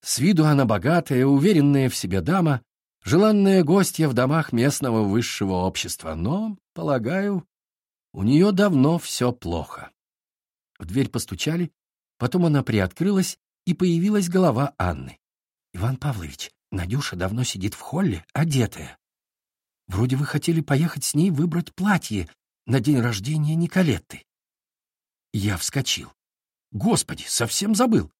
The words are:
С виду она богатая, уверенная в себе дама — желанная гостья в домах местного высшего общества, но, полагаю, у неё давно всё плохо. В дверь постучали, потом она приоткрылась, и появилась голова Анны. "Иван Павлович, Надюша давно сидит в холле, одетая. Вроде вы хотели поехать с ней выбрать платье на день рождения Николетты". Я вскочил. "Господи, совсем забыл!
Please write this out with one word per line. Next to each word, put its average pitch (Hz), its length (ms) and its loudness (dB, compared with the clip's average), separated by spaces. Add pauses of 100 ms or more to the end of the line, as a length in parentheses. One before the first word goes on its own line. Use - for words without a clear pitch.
С - 180 -6
виду 156 260 4
она 139 200 4
богатая, 127 600 0
уверенная 139 640 4
в - 60 -8
себе 95 260 -2
дама — 156 400 0 (420)
желанная 196 600 4
гостья 160 440 2
в 131 60 0
домах 131 400 0
местного 120 500 0
высшего 101 500 -2
общества, 90 600 -4
но, 185 440 -4 (160)
полагаю, 165 720 -4 (680)
у 95 100 -6
неё 156 280 6
давно 175 480 4
всё - 320 -2
плохо. - 600 -8 (880)
В - 80 -14
дверь 117 240 -2
постучали, 151 600 -4 (460)
потом 170 280 2
она 147 180 4
приоткрылась, 165 760 0 (280)
и 180 80 0
появилась 180 560 2
голова 156 480 2
Анны. 67 400 -4 (560)
"Иван 113 240 -4
Павлович, 92 520 -8 (220)
Надюша 98 440 -6
давно 95 280 -4
сидит 101 300 -6
в - 60 -20
холле, 139 440 -4 (100)
одетая. 135 640 -2 (880)
Вроде 117 280 0
вы 143 100 -2
хотели 160 360 -2
поехать 147 420 0
с - 120 -4
ней 180 160 2
выбрать 165 420 -2
платье 165 560 -2 (360)
на 131 140 2
день 135 200 2
рождения 139 560 -2
Николетты". 170 680 -2 (1120)
Я 101 240 -2
вскочил. - 540 -6 (600)
"Господи, 151 560 -2
совсем 202 480 -2
забыл! 208 440 2